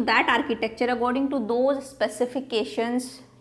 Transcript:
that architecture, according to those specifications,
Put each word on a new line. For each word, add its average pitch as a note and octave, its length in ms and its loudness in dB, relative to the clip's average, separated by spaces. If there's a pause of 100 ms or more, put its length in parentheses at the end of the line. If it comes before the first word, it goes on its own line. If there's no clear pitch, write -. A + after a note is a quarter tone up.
that A#3+ 300 4
architecture, A3+ 580 -2
according B3 380 0
to C#4 160 0
those C4 400 2
specifications, B3 1300 -2 (220)